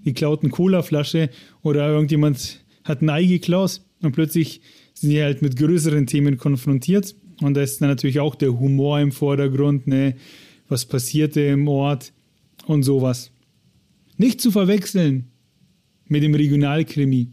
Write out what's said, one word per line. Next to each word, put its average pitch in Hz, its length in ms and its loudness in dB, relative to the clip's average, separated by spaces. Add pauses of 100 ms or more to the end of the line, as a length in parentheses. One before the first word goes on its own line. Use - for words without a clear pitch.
geklauten 151 460 -2
Colaflasche 160 800 0 (320)
oder 147 260 0
irgendjemand 151 720 0 (240)
hat 151 180 -4
ein 156 80 2
Ei 160 140 0
geklaut 180 560 0 (220)
und 147 100 0
plötzlich 160 480 -2 (340)
sind 147 160 -2
die 151 120 2
halt 143 200 -2
mit 135 140 0
größeren 151 500 2
Themen 143 320 0
konfrontiert 143 760 -2 (260)
und 143 140 0
da 139 80 2
ist 131 180 -4
dann 147 80 2
natürlich 139 320 0
auch 143 140 -2
der 127 240 0
Humor 139 420 2
im 143 120 2
Vordergrund, 143 720 0
ne, 135 280 0 (540)
was 127 180 -4
passierte 147 540 -2
im 143 280 0
Ort 139 440 -2 (540)
und 151 160 2
sowas. 131 480 0 (840)
Nicht 233 240 0
zu 240 100 2
verwechseln 185 760 2 (840)
mit 147 160 0
dem 151 120 2
Regionalkrimi. 143 1000 0